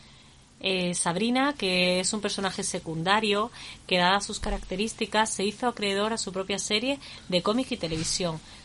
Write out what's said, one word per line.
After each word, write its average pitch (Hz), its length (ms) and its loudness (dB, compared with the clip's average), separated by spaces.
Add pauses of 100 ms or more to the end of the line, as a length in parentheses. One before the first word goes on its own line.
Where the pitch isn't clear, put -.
(600)
Eh, 180 320 0
Sabrina, 240 640 2
que 180 420 2
es 185 140 0
un 214 80 -2
personaje 196 420 -2
secundario, 202 880 0 (340)
que 185 120 2
dadas 185 280 4
sus 208 140 -6
características 214 960 0
se 190 100 -2
hizo 208 240 0
acreedor 202 460 0
a 220 40 -2
su 208 140 -6
propia 190 260 -2
serie 233 420 0 (280)
de 175 140 2
cómic 240 320 0
y 233 40 -2
televisión. 160 600 -2 (240)